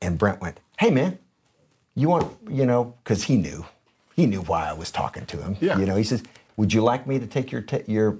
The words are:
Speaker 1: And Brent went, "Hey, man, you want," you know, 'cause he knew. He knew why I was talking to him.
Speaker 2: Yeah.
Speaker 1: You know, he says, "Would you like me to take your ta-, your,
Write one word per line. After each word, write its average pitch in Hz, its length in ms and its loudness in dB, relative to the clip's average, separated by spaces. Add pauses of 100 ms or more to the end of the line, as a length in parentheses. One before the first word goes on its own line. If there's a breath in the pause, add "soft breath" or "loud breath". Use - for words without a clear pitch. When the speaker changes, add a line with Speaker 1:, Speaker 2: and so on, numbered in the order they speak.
Speaker 1:
And 87 180 -2
Brent 101 220 2
went, 87 200 -10 (180)
"Hey, 226 120 4
man, 160 280 0 (760)
you 147 140 2
want," 175 260 2 (140)
you 135 180 0
know, 120 280 2 (100)
'cause - 200 0
he 127 120 4
knew. 76 300 -2 (500)
He 170 100 6
knew 98 160 0
why 80 260 -2
I 73 40 -6
was 80 180 -8
talking - 360 -6
to 71 160 -10
him. 95 180 -4
Speaker 2:
Yeah. 185 180 2
Speaker 1:
You 95 80 2
know, 95 100 0
he 110 80 2
says, 120 180 -2 (340 loud breath)
"Would 104 160 2
you 110 100 4
like 120 240 2
me 135 120 -2
to 120 80 -4
take 131 260 -4
your 120 100 -6
ta-, - 240 -4
your, 107 340 2